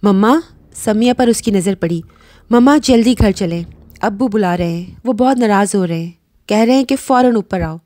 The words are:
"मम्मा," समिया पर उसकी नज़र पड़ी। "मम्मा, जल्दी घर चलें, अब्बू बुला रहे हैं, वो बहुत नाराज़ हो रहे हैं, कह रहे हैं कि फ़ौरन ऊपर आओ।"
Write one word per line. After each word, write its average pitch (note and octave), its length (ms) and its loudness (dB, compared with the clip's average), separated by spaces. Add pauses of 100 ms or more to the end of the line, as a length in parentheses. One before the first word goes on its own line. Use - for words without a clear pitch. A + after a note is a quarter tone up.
"मम्मा," G#3 400 2 (320)
समिया A3+ 380 0
पर A#3+ 160 2
उसकी A3+ 220 -2
नज़र G3 240 -2
पड़ी। E3+ 280 -6 (480)
"मम्मा, B3 260 4
जल्दी A#3+ 380 2
घर G3+ 160 2
चलें, E3+ 340 -6 (360)
अब्बू G#3+ 260 -4
बुला G3 280 -2
रहे F3 180 -4
हैं, F3 320 -12
वो B3+ 80 -2
बहुत B3+ 240 0
नाराज़ G#3 400 0
हो F#3 80 0
रहे E3 180 -6
हैं, E3+ 140 -14 (320)
कह G#3+ 140 2
रहे A#3+ 120 2
हैं C4+ 100 2
कि C4+ 100 -2
फ़ौरन B3 400 2
ऊपर F#3+ 260 -4
आओ।" D#3+ 240 -8